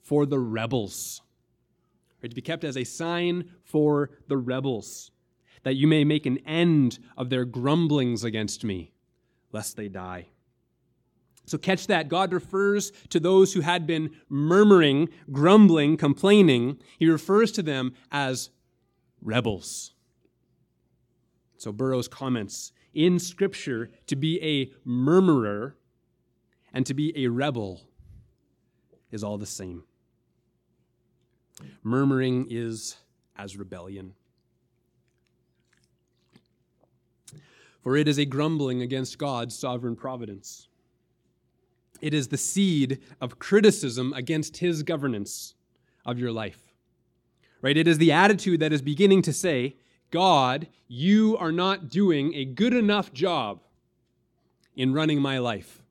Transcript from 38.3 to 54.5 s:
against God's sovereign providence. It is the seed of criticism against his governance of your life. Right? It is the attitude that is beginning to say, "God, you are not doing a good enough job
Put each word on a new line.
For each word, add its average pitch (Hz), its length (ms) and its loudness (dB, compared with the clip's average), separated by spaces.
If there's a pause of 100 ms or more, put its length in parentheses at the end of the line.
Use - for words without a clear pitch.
against 127 380 -6
God's 120 360 -6
sovereign 123 400 -6
providence. 113 760 -14 (1300)
It 151 120 -6
is 139 160 -2
the 143 80 -6
seed 143 640 0 (200)
of 123 180 -10
criticism 143 760 2
against 143 460 -6
his 170 240 -2
governance 139 720 -6 (500)
of 123 140 -6
your 123 140 -4
life. 107 420 -12 (880)
Right? 139 140 2
It 160 100 4
is 160 120 6
the 160 140 6
attitude 180 480 4
that 156 120 0
is 147 100 0
beginning 185 400 4
to 156 100 -2
say, 139 440 -4 (340)
"God, 160 580 2 (200)
you 208 500 2
are 165 140 -4
not 185 360 -2
doing 160 460 0
a 139 100 -6
good 190 300 0
enough 202 380 0
job 127 500 -4 (1120)